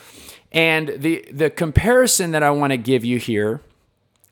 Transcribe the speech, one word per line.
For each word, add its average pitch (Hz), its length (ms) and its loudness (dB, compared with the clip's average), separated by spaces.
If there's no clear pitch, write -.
And 160 440 0
the, 147 340 -4
the 147 180 0
comparison 185 840 2
that 151 120 0
I 147 80 4
wanna 143 260 0
give 120 260 0
you 120 140 0
here 110 440 -2